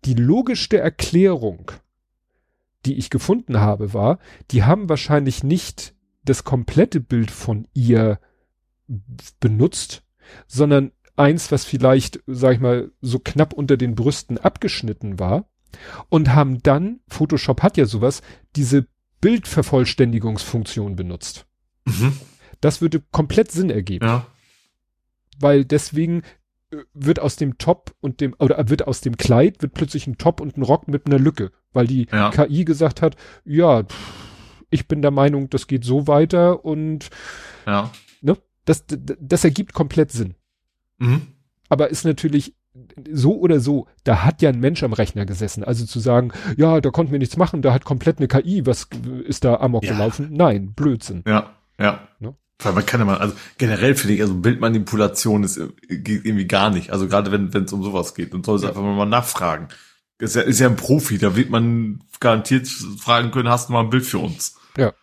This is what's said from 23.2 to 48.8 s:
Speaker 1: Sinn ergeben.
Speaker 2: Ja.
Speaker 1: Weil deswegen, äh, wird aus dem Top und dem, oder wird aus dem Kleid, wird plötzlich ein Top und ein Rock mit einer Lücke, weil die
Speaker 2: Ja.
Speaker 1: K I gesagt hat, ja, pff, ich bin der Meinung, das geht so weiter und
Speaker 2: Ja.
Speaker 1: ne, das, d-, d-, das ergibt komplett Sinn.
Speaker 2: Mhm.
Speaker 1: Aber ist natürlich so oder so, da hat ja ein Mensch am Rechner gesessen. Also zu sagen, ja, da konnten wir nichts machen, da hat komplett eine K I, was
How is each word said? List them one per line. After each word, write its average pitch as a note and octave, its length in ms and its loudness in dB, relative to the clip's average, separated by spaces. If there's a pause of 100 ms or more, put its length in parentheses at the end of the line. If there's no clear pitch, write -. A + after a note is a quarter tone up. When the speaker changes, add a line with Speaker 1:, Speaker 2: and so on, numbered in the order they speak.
Speaker 1:
Sinn F3 180 -2
ergeben. G2+ 360 -4
Speaker 2:
Ja. A#2+ 200 0 (1120)
Speaker 1:
Weil C#3+ 260 4
deswegen, D#3 560 -2 (500)
äh, D3+ 60 -14 (160)
wird D3 260 0
aus - 160 -2
dem C#3 220 -4
Top - 420 -2
und C#3 220 -6
dem, C3+ 180 -2
oder B2+ 300 2
wird C#3+ 180 0
aus B2+ 140 -4
dem A#2+ 160 -4
Kleid, B2+ 440 4
wird C#3+ 120 -6
plötzlich - 340 -6
ein B2 100 -8
Top - 240 0
und D3 160 -8
ein C3+ 60 -2
Rock C#3 240 2
mit C#3+ 180 -4
einer C#3 140 4
Lücke, C3+ 320 0 (220)
weil B2 140 2
die B2 240 0
Speaker 2:
Ja. G#2+ 200 2
Speaker 1:
K D3 160 4
I D#3 180 0
gesagt D#3 360 0
hat, D#3+ 140 2 (300)
ja, D3 380 4
pff, - 120 -12 (760)
ich - 180 0
bin D3+ 140 -2
der C#3+ 100 4
Meinung, C#3 380 2
das - 180 -4
geht B2+ 160 -2
so C#3 240 0
weiter E3 580 4
und D#3 440 -6 (560)
Speaker 2:
Ja. G#2 260 -2 (300)
Speaker 1:
ne, E3 160 0 (280)
das, - 200 0
d-, D3 120 -8
d-, C3+ 220 -10
das E3 240 0
ergibt F3+ 300 0
komplett D3+ 380 0
Sinn. G#2 240 -6 (640)
Speaker 2:
Mhm. B2+ 220 2 (480)
Speaker 1:
Aber C#3+ 200 2
ist D#3 160 -6
natürlich D3 500 -2 (560)
so D3+ 260 2
oder E3+ 220 2
so, C3 280 -2 (160)
da F#2+ 200 2
hat D#3 180 2
ja A#2+ 80 6
ein A#2 100 0
Mensch C#3 220 0
am A#2+ 120 -2
Rechner G#2 340 -2
gesessen. G2+ 360 -8
Also A#2 220 -4
zu A#2 140 -8
sagen, A#2+ 320 2 (260)
ja, D#3+ 240 4
da C#3 80 0
konnten D#3+ 220 0
wir C#3+ 80 -2
nichts C3 180 -2
machen, E3+ 240 0
da C3 120 4
hat B2+ 120 0
komplett D3 320 0
eine C3+ 100 0
K C3 120 4
I, F3 260 -2
was - 220 -2 (380)